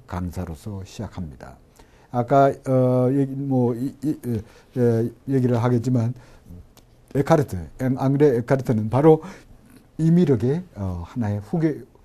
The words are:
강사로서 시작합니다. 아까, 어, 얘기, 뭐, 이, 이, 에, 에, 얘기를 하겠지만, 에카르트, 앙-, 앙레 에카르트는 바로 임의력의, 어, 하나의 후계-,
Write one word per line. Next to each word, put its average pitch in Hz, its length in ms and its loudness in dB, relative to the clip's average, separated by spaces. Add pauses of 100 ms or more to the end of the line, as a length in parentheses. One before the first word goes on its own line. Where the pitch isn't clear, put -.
강사로서 90 800 -10
시작합니다. 78 720 -12 (560)
아까, 139 400 4 (140)
어, 127 460 2
얘기, 135 200 0
뭐, 131 400 0
이, 123 300 -6
이, 147 240 -4
에, - 540 -6
에, 113 280 2 (200)
얘기를 123 340 2
하겠지만, 123 500 0 (1040)
에카르트, 135 540 0 (100)
앙-, 131 180 -2
앙레 139 420 2
에카르트는 117 500 -2
바로 156 340 6 (760)
임의력의, 156 680 2 (120)
어, 92 300 -6
하나의 104 340 -4
후계-, 156 460 -4 (200)